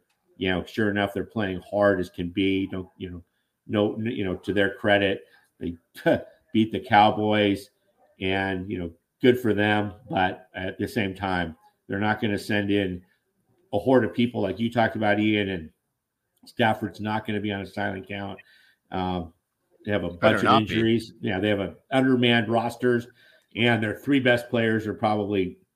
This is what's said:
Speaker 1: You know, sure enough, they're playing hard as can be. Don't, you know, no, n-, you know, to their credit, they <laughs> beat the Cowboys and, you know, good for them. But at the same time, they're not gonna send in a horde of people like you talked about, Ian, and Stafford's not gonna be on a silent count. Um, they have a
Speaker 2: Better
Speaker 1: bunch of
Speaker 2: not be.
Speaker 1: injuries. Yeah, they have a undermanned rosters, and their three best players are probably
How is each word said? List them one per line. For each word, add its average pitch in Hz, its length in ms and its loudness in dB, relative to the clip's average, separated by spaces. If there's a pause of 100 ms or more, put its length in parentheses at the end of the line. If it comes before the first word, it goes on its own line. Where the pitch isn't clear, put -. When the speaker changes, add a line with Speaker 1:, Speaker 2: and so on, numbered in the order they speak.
(360)
Speaker 1:
You 95 140 -2
know, 87 140 -2
sure 107 260 -2
enough, 101 240 0
they're 90 100 -4
playing 92 440 -4
hard 101 320 2
as 90 100 -6
can 90 180 -6
be. 95 380 0
Don't, 92 220 -8 (100)
you 92 120 -10
know, 87 120 -14 (440)
no, 104 280 0
n-, 110 120 -6
you 107 180 -4
know, 92 120 -2
to 95 160 -6
their 98 220 2
credit, 101 500 2 (340)
they 87 160 -8 (300)
<laughs> 160 140 4 (340)
beat 110 200 2
the - 80 -2
Cowboys 104 920 4 (500)
and, 95 500 -4
you 92 80 -6
know, 87 120 -8 (320)
good 123 180 6
for 107 140 2
them. 104 400 0 (160)
But 92 440 -2
at 92 240 -8
the 101 80 -4
same 95 280 -2
time, 90 420 -4 (320)
they're 101 100 -4
not 107 220 -2
gonna 101 180 -2
send 104 320 -2
in 92 320 -2 (680)
a 104 60 0
horde 127 260 4
of - 80 -2
people 120 300 -2
like 98 160 -4
you 117 120 -2
talked 113 260 0
about, 107 220 2
Ian, 107 300 2
and 82 220 -6 (720)
Stafford's 110 560 -2
not 107 260 -4
gonna 104 140 -4
be 104 120 -4
on 98 100 -6
a 95 40 -10
silent 98 400 -6
count. 101 320 -10 (520)
Um, 92 420 -4 (540)
they 104 60 -4
have 95 120 -2
a 85 60 -6
Speaker 2:
Better 87 80 -12 (160)
Speaker 1:
bunch - 40 2
of 95 60 -2
Speaker 2:
not 117 140 4
be. 110 160 -2
Speaker 1:
injuries. 113 480 0
Yeah, 101 180 -2
they 104 80 0
have 101 120 0
a 87 140 -6 (160)
undermanned 123 600 2
rosters, 120 560 0 (500)
and 117 260 2
their 107 140 -2
three 139 240 0
best 120 300 2
players 113 360 2
are 101 80 -4
probably 104 640 0 (180)